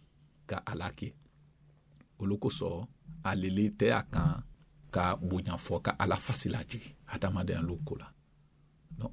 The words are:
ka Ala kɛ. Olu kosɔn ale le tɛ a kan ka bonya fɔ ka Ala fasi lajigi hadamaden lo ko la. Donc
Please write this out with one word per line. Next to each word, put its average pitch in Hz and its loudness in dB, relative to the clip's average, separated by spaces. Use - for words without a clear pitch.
ka 95 -6
Ala 78 -4
kɛ. - -8
Olu 101 0
kosɔn 87 -2
ale 95 2
le 104 4
tɛ 104 4
a 110 4
kan 123 2
ka 90 4
bonya 87 0
fɔ - -2
ka - 0
Ala 92 4
fasi - 0
lajigi - -6
hadamaden 92 0
lo 87 0
ko - -4
la. - -12
Donc 113 -6